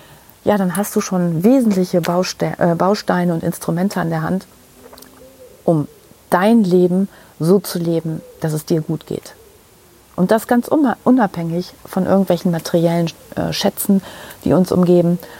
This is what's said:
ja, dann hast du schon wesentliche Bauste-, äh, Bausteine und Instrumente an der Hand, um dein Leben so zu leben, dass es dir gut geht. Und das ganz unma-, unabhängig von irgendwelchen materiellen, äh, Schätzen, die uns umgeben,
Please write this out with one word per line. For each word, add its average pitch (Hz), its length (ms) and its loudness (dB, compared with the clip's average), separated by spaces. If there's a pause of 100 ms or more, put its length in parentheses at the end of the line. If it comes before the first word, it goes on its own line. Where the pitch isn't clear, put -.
(460)
ja, 208 120 2
dann 185 200 -2
hast 202 180 -4
du 214 60 2
schon 175 420 -2
wesentliche 202 580 2
Bauste-, 170 560 -2
äh, 170 180 0
Bausteine 180 580 0
und 165 100 -4
Instrumente 175 560 -4
an 165 100 -2
der 160 120 -4
Hand, 175 260 -4 (1160)
um 151 240 0 (420)
dein 208 340 4
Leben 180 440 2 (320)
so 175 200 2
zu - 180 -6
leben, 165 440 -4 (180)
dass 156 140 -4
es 156 120 -8
dir 165 160 0
gut 156 240 -6
geht. - 300 -10 (800)
Und 180 160 0
das 220 160 0
ganz 240 220 0
unma-, 269 340 2
unabhängig 180 680 0 (120)
von 185 200 -2
irgendwelchen 185 460 2
materiellen, 170 600 0 (240)
äh, 170 160 -4
Schätzen, 196 500 0 (440)
die - 80 2
uns 180 180 2
umgeben, 175 480 2 (200)